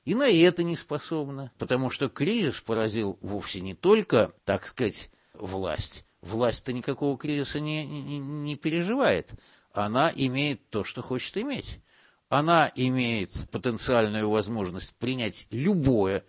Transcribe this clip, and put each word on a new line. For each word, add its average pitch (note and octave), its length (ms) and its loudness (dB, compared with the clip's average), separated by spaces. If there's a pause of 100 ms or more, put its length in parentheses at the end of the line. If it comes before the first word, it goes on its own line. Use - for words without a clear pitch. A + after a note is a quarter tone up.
и D3 80 0
на C4+ 160 4
это E3+ 320 6
не E3+ 140 0
способна, C#3 840 -6
потому B2+ 320 0
что C3+ 180 -4
кризис E3 540 -2
поразил A2 600 -2
вовсе F#2+ 400 -6
не F#2+ 120 -8
только, C#3 580 4 (140)
так G2 220 0
сказать, - 420 -4 (240)
власть. F#2+ 720 -6 (160)
Власть-то A2+ 500 -2
никакого C3 460 -2
кризиса D3 420 -4
не, D3+ 280 -4
не, C#3+ 320 -8
не D3 360 -6
переживает. E3+ 800 0 (380)
Она A2 440 2
имеет C3+ 540 -2
то, G#2 140 -2
что - 180 -8
хочет - 360 -6
иметь. A#3+ 420 -6 (500)
Она D3+ 460 4
имеет B2 560 0 (180)
потенциальную A2 800 2
возможность G2+ 640 -2
принять A#2+ 560 -4
любое B2+ 800 2